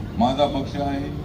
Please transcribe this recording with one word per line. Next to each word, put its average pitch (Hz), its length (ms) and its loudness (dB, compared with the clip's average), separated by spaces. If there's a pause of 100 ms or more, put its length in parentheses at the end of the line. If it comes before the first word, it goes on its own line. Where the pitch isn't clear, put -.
(180)
माझा 135 320 4
पक्ष 135 320 -4
आहे 143 320 -2 (100)